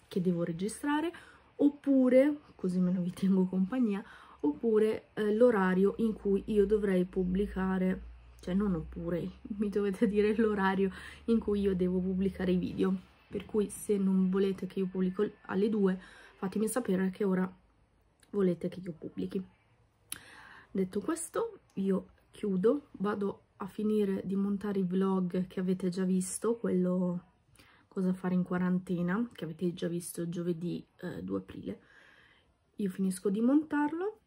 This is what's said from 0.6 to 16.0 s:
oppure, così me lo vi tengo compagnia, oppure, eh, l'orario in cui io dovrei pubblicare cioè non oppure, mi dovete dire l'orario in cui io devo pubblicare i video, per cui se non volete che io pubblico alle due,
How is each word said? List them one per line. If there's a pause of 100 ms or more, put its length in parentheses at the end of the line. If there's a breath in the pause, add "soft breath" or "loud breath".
oppure, (180)
così
me
lo
vi
tengo
compagnia, (380 loud breath)
oppure,
eh,
l'orario
in
cui
io
dovrei
pubblicare (320)
cioè
non
oppure, (180)
mi
dovete
dire
l'orario (340 loud breath)
in
cui
io
devo
pubblicare
i
video, (360)
per
cui
se
non
volete
che
io
pubblico (200)
alle
due, (360 loud breath)